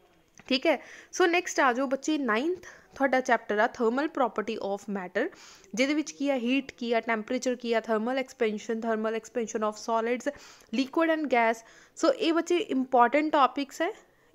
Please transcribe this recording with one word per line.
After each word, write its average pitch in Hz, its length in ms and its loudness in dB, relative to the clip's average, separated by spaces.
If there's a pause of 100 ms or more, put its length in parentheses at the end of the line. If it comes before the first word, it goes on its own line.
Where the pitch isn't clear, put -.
(460)
ਠੀਕ 262 200 0
ਹੈ। 294 160 2 (300)
ਸੋ 370 140 2
ਨੈਕਸਟ 349 340 0
ਆ 269 120 4
ਜਾਓ 262 140 0
ਬੱਚੇ, 269 320 -2
ਨਾਈਨਥ 277 460 -2 (300)
ਤੁਹਾਡਾ 269 260 2
ਚੈਪਟਰ 226 380 0
ਆ 214 60 4
thermal 240 420 0
property 226 500 -2
of 202 420 -6
matter, 196 380 -4 (380)
ਜਿਹਦੇ 269 200 2
ਵਿੱਚ 302 160 -2
ਕੀ 277 200 -2
ਆ, 277 60 0
ਹੀਟ 262 360 -2
ਕੀ 233 200 -6
ਆ, 226 80 2
ਟੈਂਪਰੇਚਰ 240 540 -2
ਕੀ 240 180 -4
ਆ, 226 60 2
thermal 226 400 -2
expansion, 226 720 -4
thermal 220 260 -2
expansion 220 540 -4
of 214 60 -4
solids, 233 600 -2 (460)
liquid 320 360 2
and 311 100 -4
gas। 233 300 2 (400)
ਸੋ 320 160 4
ਇਹ - 200 0
ਬੱਚੇ 330 240 0
ਇੰਪੋਰਟੈਂਟ 262 760 4
ਟੌਪਿਕਸ 277 500 2
ਹੈ। 359 100 0 (420)